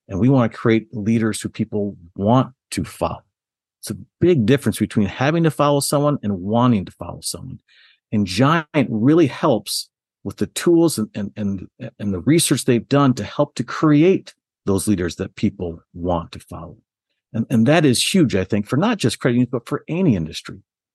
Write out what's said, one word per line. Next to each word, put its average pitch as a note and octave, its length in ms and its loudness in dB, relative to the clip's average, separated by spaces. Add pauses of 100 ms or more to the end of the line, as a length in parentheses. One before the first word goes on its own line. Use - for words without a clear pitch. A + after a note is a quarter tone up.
and G2 100 -6
we A#2 100 4
want B2 220 4
to - 80 -16
create A2+ 340 0
leaders A2 480 -2
who G#2 80 -8
people G#2 480 -6 (200)
want A2+ 360 2 (200)
to F2+ 120 -4
follow. - 380 -6 (580)
It's - 100 -12
a G2 60 -10 (240)
big E3 240 4
difference A2+ 360 0
between G#2 260 0
having D#3 380 0
to D#3+ 80 2
follow C#3+ 260 0
someone C#3+ 460 0
and G2 160 -4
wanting A2+ 460 2
to - 60 -16
follow E2 300 -14
someone. - 380 -12 (500)
And G#2 160 0
Giant C#3 640 2
really C3+ 380 4
helps - 600 -2 (360)
with - 140 -8
the G3+ 100 -2
tools E3 500 2
and, G#2+ 160 -4
and, G2+ 220 -8
and, G2 320 -6 (320)
and G#2 120 -4
the F2+ 80 -6
research D3 440 2
they've A#2+ 240 0
done C#3 260 2
to G#2 80 -6
help - 320 -4
to A3+ 100 -4
create E3 720 2 (300)
those F#2+ 240 0
leaders F2+ 280 -2
that - 200 -10
people F2 440 -4 (140)
want F2 380 -4
to F#2+ 80 -16
follow. E2 360 -16 (560)
And, A2 180 -4
and A2+ 160 2
that D#3 180 4
is B2+ 300 2
huge, C#3 200 4
I F#2+ 100 0
think, G2+ 220 -2
for C3 100 -4
not G#3 220 0
just - 220 -4
credit B2 140 0
unions, B2 180 0
but A#2 160 -6
for - 200 -6
any D#3+ 280 2
industry, - 420 -8 (360)